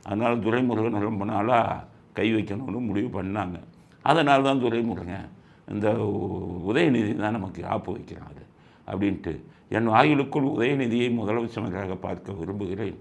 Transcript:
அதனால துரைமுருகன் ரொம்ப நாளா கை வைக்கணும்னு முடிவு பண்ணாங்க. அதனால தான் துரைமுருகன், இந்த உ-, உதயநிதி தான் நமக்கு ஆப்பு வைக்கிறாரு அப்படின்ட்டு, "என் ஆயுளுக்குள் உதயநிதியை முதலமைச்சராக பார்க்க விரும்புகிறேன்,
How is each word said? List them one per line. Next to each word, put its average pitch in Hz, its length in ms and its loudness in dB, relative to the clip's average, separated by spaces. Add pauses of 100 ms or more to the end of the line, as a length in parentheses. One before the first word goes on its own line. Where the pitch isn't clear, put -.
அதனால 117 320 0
துரைமுருகன் 113 640 2
ரொம்ப 104 260 -2
நாளா 110 600 2 (280)
கை 110 220 2
வைக்கணும்னு 101 520 -2
முடிவு 98 360 -2
பண்ணாங்க. 92 380 -4 (420)
அதனால 143 400 6
தான் 135 200 2
துரைமுருகன், 98 680 -2 (400)
இந்த 107 280 2
உ-, 92 760 -2
உதயநிதி 120 440 2
தான் 107 160 -2
நமக்கு 95 340 -6
ஆப்பு 98 260 -4
வைக்கிறாரு - 500 -14 (440)
அப்படின்ட்டு, 98 540 -2 (280)
"என் 113 200 2
ஆயுளுக்குள் 139 560 4
உதயநிதியை 123 680 2
முதலமைச்சராக 101 840 -2
பார்க்க 92 360 -8
விரும்புகிறேன், 98 680 -6